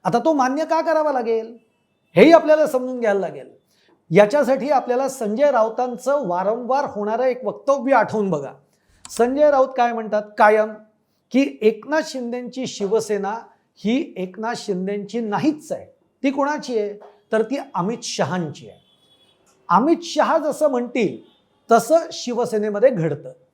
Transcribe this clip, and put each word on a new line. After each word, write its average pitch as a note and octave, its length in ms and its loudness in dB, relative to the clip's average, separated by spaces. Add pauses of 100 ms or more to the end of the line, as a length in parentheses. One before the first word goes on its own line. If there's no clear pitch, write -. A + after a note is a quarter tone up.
आता A3+ 160 0
तो D#4+ 140 2
मान्य C4+ 320 0
का D#4+ 160 0
करावा D#4 300 0
लागेल A3+ 460 -4 (580)
हेही B3+ 160 10
आपल्याला D#4 360 6
समजून B3+ 320 -4
घ्यायला G3+ 200 2
लागेल. C#3+ 300 -8 (600)
याच्यासाठी A#3 580 4
आपल्याला B3+ 400 0
संजय B3+ 420 0
राऊतांचं B3 760 0
वारंवार A#3 580 -2
होणारं G#3+ 380 -4
एक B3+ 220 -2
वक्तव्य C4 480 -2
आठवून G#3 360 2
बघा. C#3 220 -4 (580)
संजय C#4 420 2
राऊत C4 160 4 (100)
काय A#3+ 160 2
म्हणतात G#3+ 300 -4 (140)
कायम G#3+ 320 4 (600)
की C#4 300 0
एकनाथ A3+ 440 0
शिंदेंची B3 600 -10
शिवसेना G3+ 680 -4 (420)
ही B3 420 -4
एकनाथ G#3+ 380 -8
शिंदेंची G3+ 640 -6
नाहीच A3 520 -4
आहे. G2+ 140 -10 (380)
ती C#4 80 2
कोणाची C#4 480 -4
आहे, G#3 140 -4 (380)
तर A3 100 2
ती G#3+ 160 -4 (160)
अमित G3 300 -2
शहांची D#3 680 -6
आहे. - 160 -20 (840)
अमित C4 340 4
शहा C#4 340 0
जसं D4+ 320 0
म्हणतील A#3+ 480 -2 (540)
तसं A#3 240 4 (160)
शिवसेनेमध्ये G#3+ 760 0
घडतं. D#3+ 420 -2 (220)